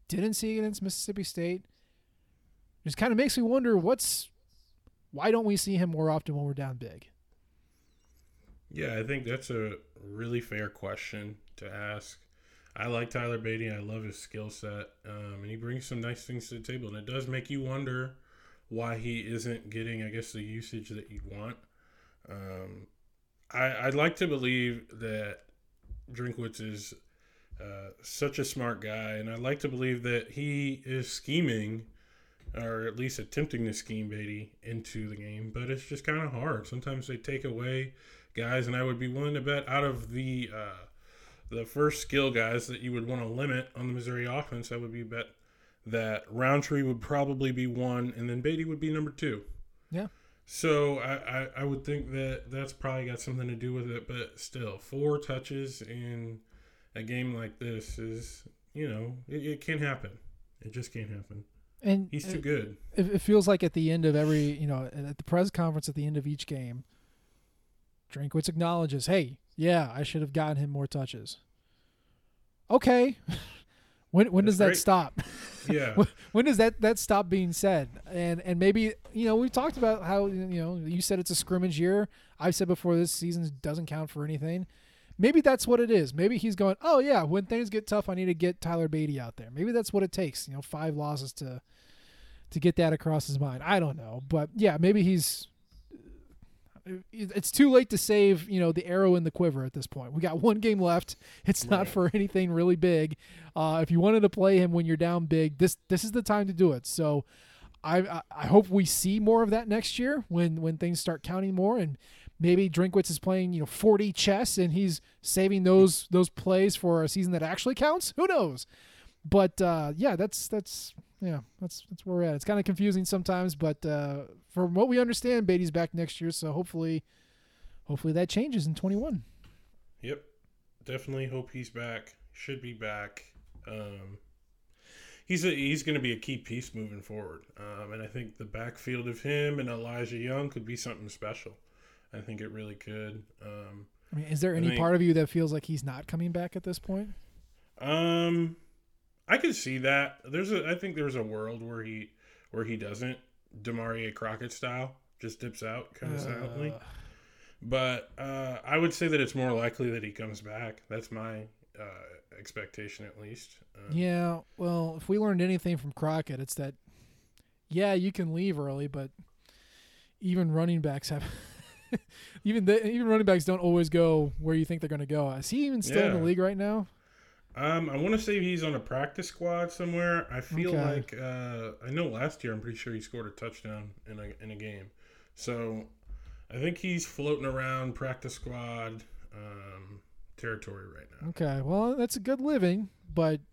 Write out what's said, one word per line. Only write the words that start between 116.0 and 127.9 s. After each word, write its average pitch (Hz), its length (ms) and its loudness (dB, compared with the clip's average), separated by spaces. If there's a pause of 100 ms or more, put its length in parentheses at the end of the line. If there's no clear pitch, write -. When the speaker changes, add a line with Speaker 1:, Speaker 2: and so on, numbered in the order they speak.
Speaker 1:
those 180 200 6
plays 190 460 4
for 170 280 4
a 156 60 2
season 180 240 0
that 160 100 0
actually 196 320 0
counts. 311 420 2
Who 339 100 6
knows? 196 380 2 (580)
But, 190 380 4
uh, 156 340 2
yeah, 226 200 4
that's, 190 320 -2
that's, - 480 -6 (260)
yeah, 165 200 -2 (180)
that's, - 320 -10
that's 175 120 -14
where 180 140 -2
we're 175 60 4
at. 160 120 2
It's 143 100 -6
kinda 202 180 2
confusing 190 420 2
sometimes, 180 500 0
but, 151 300 0
uh, 143 360 -2 (280)
from 180 240 0
what 208 140 6
we 247 120 4
understand, 240 480 2
Beatty's 180 240 6
back 165 220 0
next 165 260 -4
year, 165 120 -2
so 156 200 -4
hopefully, 165 520 -2 (800)
hopefully 156 280 -2